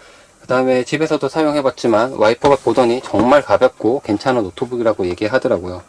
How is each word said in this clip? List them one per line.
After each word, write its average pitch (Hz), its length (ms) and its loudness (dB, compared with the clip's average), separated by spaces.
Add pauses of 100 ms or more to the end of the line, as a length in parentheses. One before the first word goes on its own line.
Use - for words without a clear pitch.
(420)
그 - 60 -20
다음에 127 360 0
집에서도 147 440 -2
사용해봤지만 135 840 0
와이프가 120 440 2
보더니 120 460 0
정말 123 380 2
가볍고 120 640 0
괜찮은 117 380 0
노트북이라고 113 640 -4
얘기하더라고요. 90 800 -2